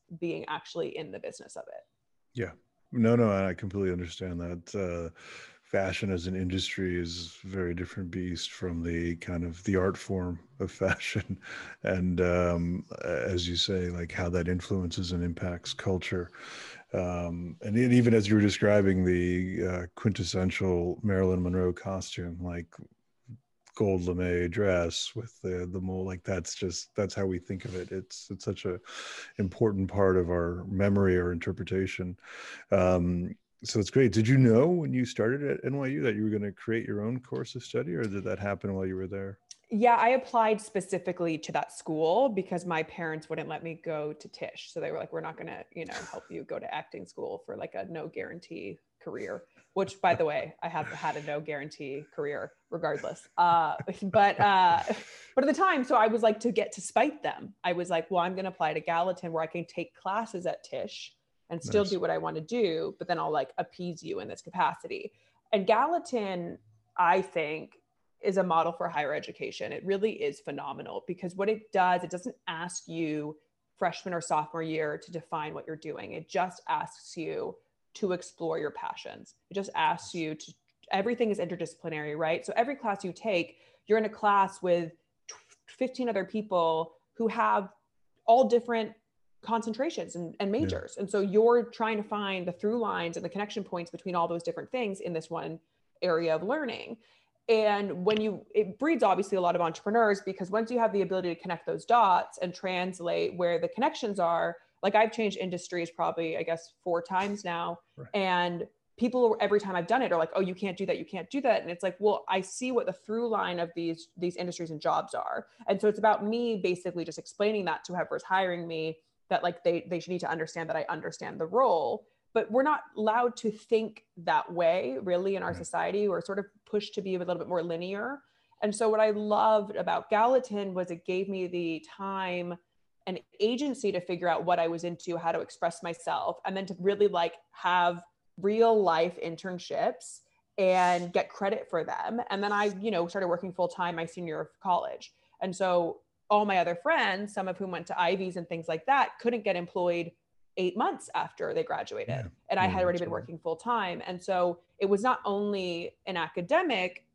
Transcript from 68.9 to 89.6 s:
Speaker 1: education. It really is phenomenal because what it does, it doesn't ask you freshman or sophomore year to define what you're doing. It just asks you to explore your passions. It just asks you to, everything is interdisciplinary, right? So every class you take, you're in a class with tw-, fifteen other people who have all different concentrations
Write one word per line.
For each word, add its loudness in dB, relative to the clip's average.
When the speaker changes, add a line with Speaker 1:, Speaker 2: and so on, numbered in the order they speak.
Speaker 1:
education. -6
It -8
really 0
is -2
phenomenal -8
because -8
what -2
it -2
does, 4
it -8
doesn't -8
ask -8
you -4
freshman -2
or -2
sophomore -2
year -2
to -20
define -6
what -10
you're -8
doing. -10
It -10
just -2
asks -4
you -6
to -2
explore -4
your -4
passions. -12
It -16
just -4
asks 0
you -4
to, -16
everything 2
is -2
interdisciplinary, -4
right? 0
So -6
every 2
class -4
you -6
take, -2
you're 6
in 4
a -2
class 2
with 2
tw-, -18
fifteen -2
other 0
people 0
who 0
have 2
all 8
different 2
concentrations -2